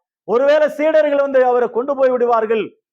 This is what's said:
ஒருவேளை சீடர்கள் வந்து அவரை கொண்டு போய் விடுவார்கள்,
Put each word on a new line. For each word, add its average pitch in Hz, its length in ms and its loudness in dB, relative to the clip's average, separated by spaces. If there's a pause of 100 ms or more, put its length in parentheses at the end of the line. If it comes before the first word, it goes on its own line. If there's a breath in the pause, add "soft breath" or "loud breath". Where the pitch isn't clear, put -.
(240)
ஒருவேளை 277 440 2
சீடர்கள் 294 520 0
வந்து 262 260 2
அவரை 247 240 0
கொண்டு 269 260 -4
போய் 262 140 2
விடுவார்கள், 226 720 -2 (100)